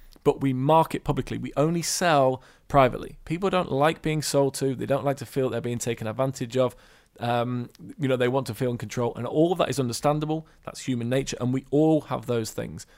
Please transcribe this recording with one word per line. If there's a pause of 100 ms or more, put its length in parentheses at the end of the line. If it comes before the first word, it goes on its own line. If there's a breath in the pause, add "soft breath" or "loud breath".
(240 soft breath)
But
we
market
publicly.
We
only
sell (280 soft breath)
privately.
People
don't
like
being
sold
to.
They
don't
like
to
feel
they're
being
taken
advantage
of. (460 soft breath)
Um, (300)
you
know,
they
want
to
feel
in
control,
and
all
of
that
is
understandable. (180 soft breath)
That's
human
nature,
and
we
all
have
those
things. (100)